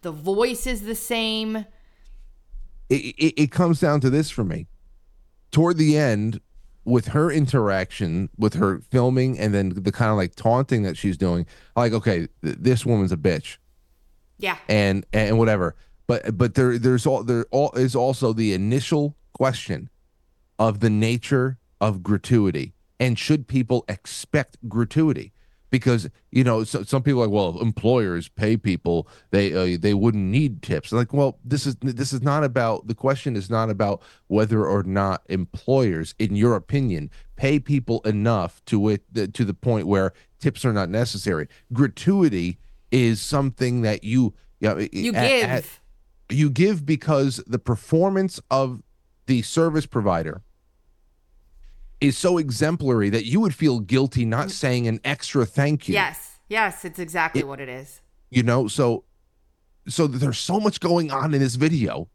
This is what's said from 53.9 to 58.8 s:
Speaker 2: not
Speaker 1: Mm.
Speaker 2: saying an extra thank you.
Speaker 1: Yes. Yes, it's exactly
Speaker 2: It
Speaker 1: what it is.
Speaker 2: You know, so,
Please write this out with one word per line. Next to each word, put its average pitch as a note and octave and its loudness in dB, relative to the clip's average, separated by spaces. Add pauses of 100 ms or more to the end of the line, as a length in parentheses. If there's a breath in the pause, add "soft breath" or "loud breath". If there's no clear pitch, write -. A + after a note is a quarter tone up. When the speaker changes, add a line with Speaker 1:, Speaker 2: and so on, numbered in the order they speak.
Speaker 2:
not A2+ -2
Speaker 1:
Mm. - -8
Speaker 2:
saying B2 -2
an A2+ -2
extra C#3 -2
thank C#3+ 0
you. C#3 0
Speaker 1:
Yes. - -4 (120)
Yes, G#3 -2
it's E3+ -12
exactly D#3+ -4
Speaker 2:
It C#3+ -4
Speaker 1:
what C3+ -12
it C3+ -12
is. C3 -18 (280)
Speaker 2:
You B2+ 2
know, A#2+ 2
so, A#2+ 0 (840)